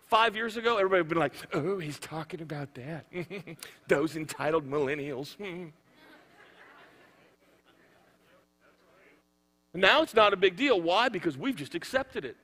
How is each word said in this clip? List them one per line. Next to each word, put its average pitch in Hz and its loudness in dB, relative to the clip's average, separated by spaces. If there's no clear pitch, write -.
five 226 2
years 220 -4
ago, 233 0
everybody 190 4
would 156 -2
be 165 -2
like, 151 2
"Oh, 185 -2
he's 151 -8
talking 160 -12
about 147 -10
that. 139 -12
<laughs> - -18
Those 156 2
entitled 151 -2
millennials." 143 -4
<laughs> 175 -12
Now 208 6
it's - -2
not 208 8
a 196 0
big 185 4
deal. 233 4
Why? 190 2
Because 175 -4
we've 240 -4
just 143 -10
accepted 254 -4
it. 117 -12